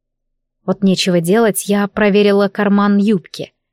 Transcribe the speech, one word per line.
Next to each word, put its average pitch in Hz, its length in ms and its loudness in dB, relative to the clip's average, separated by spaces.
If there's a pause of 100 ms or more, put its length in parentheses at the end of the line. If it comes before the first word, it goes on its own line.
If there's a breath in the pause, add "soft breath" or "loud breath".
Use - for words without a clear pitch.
(640)
Вот - 180 -4
нечего 180 380 0
делать, 202 460 0
я 202 220 -2
проверила 202 600 2
карман 202 480 0
юбки. 202 560 -4 (200)